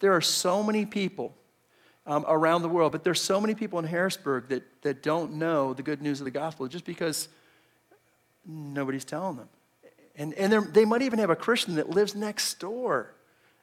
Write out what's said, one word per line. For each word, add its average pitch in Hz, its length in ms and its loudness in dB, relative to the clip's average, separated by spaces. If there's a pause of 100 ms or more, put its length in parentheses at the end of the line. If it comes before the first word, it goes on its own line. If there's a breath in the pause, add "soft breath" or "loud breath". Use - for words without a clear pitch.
there 196 140 6
are 170 60 4
so 185 440 0
many 214 200 0
people, 190 480 -4 (760 soft breath)
um, 151 200 0
around 160 340 4
the 170 60 -2
world, 165 240 2
but 160 100 -6
there's 175 180 2
so 196 200 2
many 220 160 0
people 202 240 -4
in 165 40 -2
Harrisburg 156 640 -2
that, 127 120 -2 (200)
that 139 200 -2
don't 156 320 -2
know 151 400 0
the 135 80 -10
good 143 180 -4
news 143 200 -2
of 143 40 -8
the 131 60 -6
gospel 139 380 -6
just 175 160 -12
because 170 440 -4 (1160 soft breath)
nobody's 139 580 -6
telling 165 320 -6
them. 113 120 -16 (680)
And, 147 200 -6
and 196 180 2
they're, 214 80 6
they 208 240 6
might 226 180 2
even 233 160 0
have 202 120 4
a 160 60 4
Christian 220 380 0
that 151 160 0
lives 202 240 2
next 208 460 -4
door, 190 520 -2 (500 soft breath)